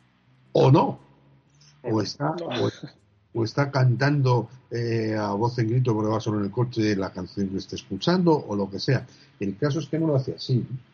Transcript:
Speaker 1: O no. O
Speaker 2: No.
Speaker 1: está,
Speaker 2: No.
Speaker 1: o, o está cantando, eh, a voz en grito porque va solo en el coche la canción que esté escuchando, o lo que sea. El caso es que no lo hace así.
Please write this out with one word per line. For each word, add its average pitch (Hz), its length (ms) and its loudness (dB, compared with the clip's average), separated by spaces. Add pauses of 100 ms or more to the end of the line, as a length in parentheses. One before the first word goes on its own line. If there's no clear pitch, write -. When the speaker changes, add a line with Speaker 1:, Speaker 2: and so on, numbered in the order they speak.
(540)
Speaker 1:
O 135 180 6
no. - 280 4 (840)
O 123 80 -6
Speaker 2:
No. 107 100 2
Speaker 1:
está, 143 240 -6 (140)
Speaker 2:
No. 143 260 -4
Speaker 1:
o, - 40 0 (640)
o 117 100 -2
está 139 280 0
cantando, 127 760 2 (200)
eh, 117 480 -2
a 104 160 -2
voz 113 260 -2
en 110 100 2
grito 120 240 2
porque 107 180 0
va 110 80 0
solo 107 200 -2
en 101 60 -2
el 95 60 -4
coche 110 440 0
la 95 160 -4
canción 92 380 -6
que 95 80 -4
esté - 180 -10
escuchando, 170 580 0
o 107 220 -2
lo 98 140 -2
que 95 100 -8
sea. - 260 -2 (340)
El 98 180 -4
caso 147 220 -2
es 139 80 -6
que 160 120 -2
no 160 80 0
lo 147 80 2
hace 131 200 -2
así. 120 300 -2 (280)